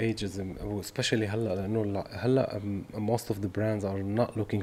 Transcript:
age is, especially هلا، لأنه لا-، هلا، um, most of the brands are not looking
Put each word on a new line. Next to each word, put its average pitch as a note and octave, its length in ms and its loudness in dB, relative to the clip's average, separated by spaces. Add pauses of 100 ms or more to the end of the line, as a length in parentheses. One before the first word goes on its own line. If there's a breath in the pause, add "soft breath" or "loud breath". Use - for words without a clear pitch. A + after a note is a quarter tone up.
age A2 220 0
is, F#2+ 140 -4 (440)
especially A#2 480 0
هلا، G#2 260 0
لأنه G#2 300 2
لا-، G2+ 220 -2 (180)
هلا، B2+ 340 4
um, G2 260 -4 (140)
most A2 300 0
of G2 120 -2
the G2+ 60 0
brands G#2 380 0
are G2 180 0
not G#2+ 320 2
looking G#2 280 0